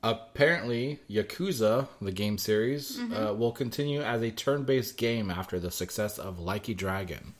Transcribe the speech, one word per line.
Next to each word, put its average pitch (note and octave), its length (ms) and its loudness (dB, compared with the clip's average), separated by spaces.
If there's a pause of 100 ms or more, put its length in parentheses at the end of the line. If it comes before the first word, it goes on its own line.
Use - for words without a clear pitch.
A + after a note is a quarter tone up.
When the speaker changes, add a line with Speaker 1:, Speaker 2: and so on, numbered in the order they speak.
Speaker 1:
Apparently, C#3 960 2 (100)
Yakuza, A2 760 2 (140)
the G2 100 -2
game G#2 260 0
series, C3+ 600 0
Speaker 2:
Mm-hmm. A#3+ 160 -4
Speaker 1:
uh, G#2+ 200 0
will A2+ 180 2
continue C#3+ 520 -2
as A#2 180 0
a A#2 100 2
turn-based C3+ 640 2
game A#2 360 0
after F#2 280 -2
the F2 120 -2
success - 480 -4
of F2+ 200 -8
Like F#2+ 300 -4
a A2 60 -2
Dragon. F#2 640 -4